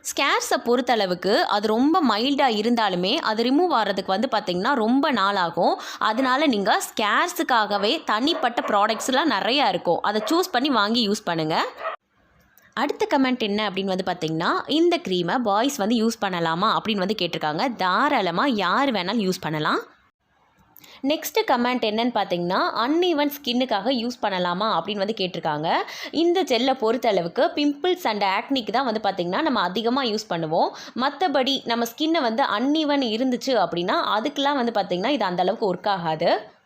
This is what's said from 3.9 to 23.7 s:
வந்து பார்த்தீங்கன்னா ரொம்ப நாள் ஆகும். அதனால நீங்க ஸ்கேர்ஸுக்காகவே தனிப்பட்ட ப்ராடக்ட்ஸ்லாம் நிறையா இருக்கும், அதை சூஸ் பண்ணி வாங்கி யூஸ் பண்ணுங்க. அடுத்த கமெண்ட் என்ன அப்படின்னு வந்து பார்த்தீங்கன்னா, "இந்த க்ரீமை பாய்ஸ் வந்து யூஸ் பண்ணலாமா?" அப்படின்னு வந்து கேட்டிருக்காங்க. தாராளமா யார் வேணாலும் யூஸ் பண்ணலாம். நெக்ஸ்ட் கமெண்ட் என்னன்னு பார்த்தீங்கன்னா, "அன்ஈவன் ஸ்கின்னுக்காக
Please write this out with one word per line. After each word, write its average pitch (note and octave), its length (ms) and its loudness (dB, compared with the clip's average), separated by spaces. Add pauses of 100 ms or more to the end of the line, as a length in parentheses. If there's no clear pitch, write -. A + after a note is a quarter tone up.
வந்து G3 260 0
பார்த்தீங்கன்னா G3+ 420 0
ரொம்ப C4 380 2
நாள் G3+ 240 2
ஆகும். F#3 440 2 (200)
அதனால B3+ 460 2
நீங்க A#3+ 360 2
ஸ்கேர்ஸுக்காகவே A3+ 1200 0
தனிப்பட்ட B3+ 580 0
ப்ராடக்ட்ஸ்லாம் A3+ 720 2
நிறையா A3+ 360 2
இருக்கும், F3 340 0
அதை G#3+ 240 0
சூஸ் F4 260 0
பண்ணி C4 180 0
வாங்கி A3 400 2
யூஸ் G#3 140 -2
பண்ணுங்க. E3+ 420 0 (1080)
அடுத்த D4 340 -2 (100)
கமெண்ட் B3+ 220 2
என்ன G#3 300 0
அப்படின்னு F#3+ 260 -2
வந்து F#3 100 -4
பார்த்தீங்கன்னா, E3+ 460 -2 (160)
"இந்த E4 360 2
க்ரீமை F3+ 340 0
பாய்ஸ் A3+ 380 0
வந்து G#3+ 200 0
யூஸ் A3 300 0
பண்ணலாமா?" F3 500 0
அப்படின்னு G#3 220 -2
வந்து F#3+ 220 0
கேட்டிருக்காங்க. E3+ 560 -2
தாராளமா G3 680 2
யார் A3+ 460 2
வேணாலும் G3 360 0
யூஸ் F#3 140 -2
பண்ணலாம். D#3 380 -2 (1200)
நெக்ஸ்ட் D4+ 440 -2
கமெண்ட் B3 380 0
என்னன்னு A3+ 280 0
பார்த்தீங்கன்னா, F3+ 460 0 (160)
"அன்ஈவன் D4 540 0
ஸ்கின்னுக்காக A#3+ 600 -2